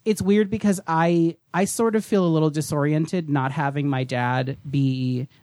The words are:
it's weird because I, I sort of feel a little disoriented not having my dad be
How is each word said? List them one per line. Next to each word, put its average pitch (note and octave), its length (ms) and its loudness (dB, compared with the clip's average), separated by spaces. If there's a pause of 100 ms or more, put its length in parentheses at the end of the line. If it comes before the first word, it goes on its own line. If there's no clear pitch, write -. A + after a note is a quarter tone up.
it's G#3+ 160 0
weird G3+ 280 2
because G3+ 380 0
I, E3 480 2 (180)
I F#3 120 2
sort A3+ 300 0
of G#3+ 100 0
feel F#3+ 200 2
a E3+ 40 2
little D#3 220 4
disoriented D#3 800 -2
not C3+ 220 0
having C#3+ 380 -2
my C3 140 0
dad B2+ 540 -2 (120)
be C3 580 0 (160)